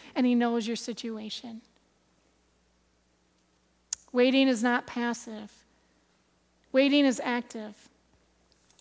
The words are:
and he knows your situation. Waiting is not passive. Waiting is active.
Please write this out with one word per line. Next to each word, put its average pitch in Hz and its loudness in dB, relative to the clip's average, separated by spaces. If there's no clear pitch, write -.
and 254 2
he 247 4
knows 233 0
your 226 -4
situation. 226 -12
Waiting 262 6
is 247 2
not 247 0
passive. 226 -8
Waiting 277 4
is 254 0
active. 233 -8